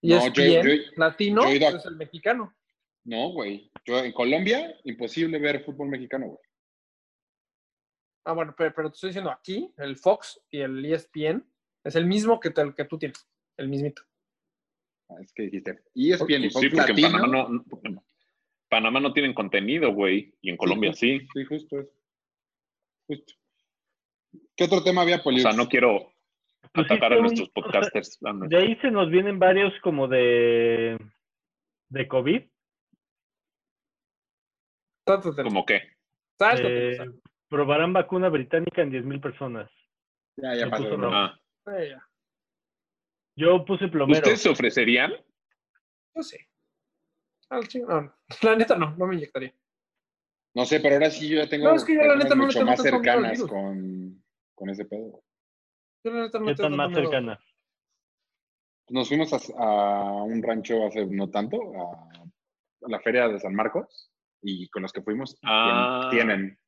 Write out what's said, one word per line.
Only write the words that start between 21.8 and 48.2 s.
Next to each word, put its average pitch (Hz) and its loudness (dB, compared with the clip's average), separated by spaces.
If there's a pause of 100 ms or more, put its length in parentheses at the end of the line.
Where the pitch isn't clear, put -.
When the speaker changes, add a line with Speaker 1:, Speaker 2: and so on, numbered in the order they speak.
Speaker 2:
Justo. - -14 (1200)
¿Qué 175 2
otro 175 2
tema 180 4
había, 170 2
Speaker 3:
O 170 -6
Speaker 2:
Poliux? 127 4
Speaker 3:
sea, 110 4
no 120 0
quiero 120 2 (640)
Speaker 4:
Pues 156 2
sí, - 4
Speaker 3:
atacar 113 4
a - 6
Speaker 4:
está - 8
Speaker 3:
nuestros 233 2
Speaker 4:
muy, 101 -2
o - -
sea, - -
Speaker 3:
podcasters, - -2
ah, 107 -6
no. 95 -8
Speaker 4:
de 165 4
ahí 220 4
se 262 0
nos 190 2
vienen 190 2
varios 190 4 (100)
como 143 0
de, 117 2 (920)
de 135 -6
covid. 139 0 (2750)
Speaker 1:
Sáltatelo. 170 0
Speaker 3:
¿Cómo 98 -2
qué? 101 0 (560)
Speaker 1:
Sáltatelo, 196 2 (220)
Speaker 4:
Eh, 123 -6
Speaker 1:
sáltatelo. 123 -14 (280)
Speaker 4:
probarán 147 0
vacuna 185 0
británica 165 -2
en 147 0
diez 127 -6
mil 139 -8
personas. 123 -10 (680)
Speaker 2:
Ya, 131 -6
ya 117 -2
Speaker 4:
Lo 104 -4
Speaker 2:
pasó, 107 -2
Speaker 4:
puso 104 -2
Speaker 2:
¿no? 98 -2
Speaker 4:
Raúl. 98 -2 (400)
Speaker 1:
Eh, 156 -6
ya. 131 -20 (1300)
Speaker 4:
Yo 170 4
puse 190 -2
plomero. 151 4
Speaker 3:
¿Ustedes 202 2
se - 4
ofrecerían? 123 2 (1000)
Speaker 1:
Yo 330 -8
sí. - -16 (1120)
Al 240 -6
ching-, 247 -8
no, 160 -2
no. 147 -14 (160)